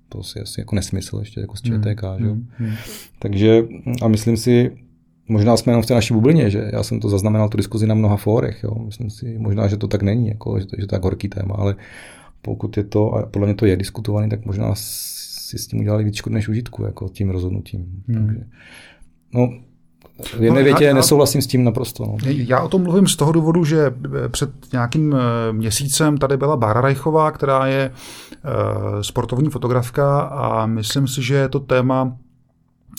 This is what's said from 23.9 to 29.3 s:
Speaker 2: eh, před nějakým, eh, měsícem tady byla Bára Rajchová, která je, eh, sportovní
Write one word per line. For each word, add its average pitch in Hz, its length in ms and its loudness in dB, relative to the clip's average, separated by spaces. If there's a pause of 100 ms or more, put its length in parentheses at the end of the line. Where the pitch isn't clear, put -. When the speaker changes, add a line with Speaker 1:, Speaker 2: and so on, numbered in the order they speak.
Speaker 2:
eh, 123 40 -4
před 139 220 -4 (220)
nějakým, 139 420 0
eh, 117 380 0
měsícem 139 640 0
tady 139 180 2
byla 139 200 0
Bára 113 240 2
Rajchová, 156 500 2
která 135 360 0
je, 135 240 0
eh, 104 1120 -6
sportovní 123 460 -2